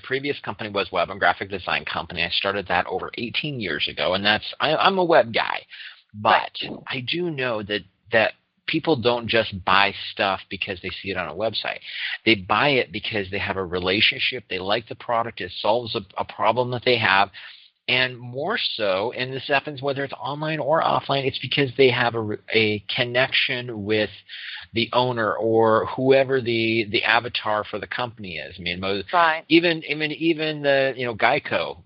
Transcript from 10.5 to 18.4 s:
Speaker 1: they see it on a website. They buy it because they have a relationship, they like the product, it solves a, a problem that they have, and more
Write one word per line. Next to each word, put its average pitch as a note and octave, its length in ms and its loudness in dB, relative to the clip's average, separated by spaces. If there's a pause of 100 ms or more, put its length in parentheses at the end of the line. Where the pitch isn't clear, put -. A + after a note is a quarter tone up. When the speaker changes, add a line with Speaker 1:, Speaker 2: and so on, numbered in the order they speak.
Speaker 1:
they F#2 80 -8 (120)
see G2 80 -6
it F2+ 60 -4
on E2+ 120 -4
a D2 60 -8
website. G2 460 -4 (440)
They A2+ 120 4
buy G#2+ 320 2 (120)
it E2+ 120 -4
because G#2 380 -4
they G2 80 -6
have F#2 180 -4
a F#2+ 80 -2
relationship, F#2+ 840 0
they F2+ 120 -6
like G#2+ 260 -2
the - 80 -12
product, A#2 460 -2
it F2+ 100 -8 (100)
solves A2+ 360 0
a, G#2 60 -4 (140)
a - 80 -2
problem A2+ 480 0
that A2 120 -4
they B2 140 4
have, G2 320 4 (580)
and B2+ 280 0
more C3+ 420 -6 (180)